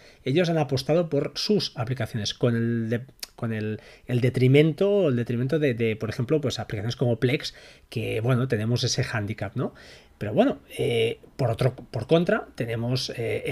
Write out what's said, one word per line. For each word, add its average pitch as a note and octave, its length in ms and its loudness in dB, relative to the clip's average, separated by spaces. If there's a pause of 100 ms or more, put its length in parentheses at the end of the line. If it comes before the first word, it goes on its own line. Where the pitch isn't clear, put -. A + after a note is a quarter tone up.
(240)
Ellos D#3+ 260 2
han E3 80 2
apostado D3+ 520 2
por C#3+ 260 -2
sus - 400 0
aplicaciones, A#2 580 -4
con A#2+ 220 2
el A#2 340 0
de-, A#2+ 160 -2 (300)
con A2+ 180 -6
el, G#2+ 260 -4 (280)
el B2 120 0
detrimento, D3+ 880 4
el B2 60 2
detrimento B2 440 -2
de, C#3 160 2
de, A2+ 200 0
por G#2+ 140 -4
ejemplo, C3 320 0
pues B2 160 -2
aplicaciones A2 380 -6
como A#2+ 240 0
Plex, C3 340 0 (360)
que, A2 300 -4
bueno, B2 280 2
tenemos A#2 360 0
ese B2 200 0
hándicap, G#2 520 -6
¿no? E3+ 200 -4 (420)
Pero G#2+ 160 -6
bueno, A#3+ 240 4 (180)
eh, A#2 440 0 (160)
por A#2 160 0
otro, C3 240 0
por - 320 -8
contra, E3+ 480 2
tenemos, A#2 560 -2
eh, A2+ 400 -4